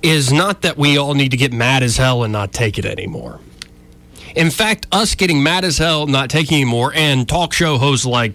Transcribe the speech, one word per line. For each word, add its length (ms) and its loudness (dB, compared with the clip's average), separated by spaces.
is 280 2
not 300 0
that 160 -2
we 220 4
all 160 0
need 160 2
to 60 -2
get 140 0
mad 300 2
as 160 0
hell 260 2
and 80 -2
not 220 -4
take 240 -2
it 80 -4
anymore. 540 -10
In 160 2
fact, 400 -2
us 240 0
getting 260 2
mad 240 0
as 140 0
hell, 260 0
not 240 0
taking 280 0
anymore, 380 0
and 320 2
talk 260 -2
show 260 0
hosts 260 0
like 300 0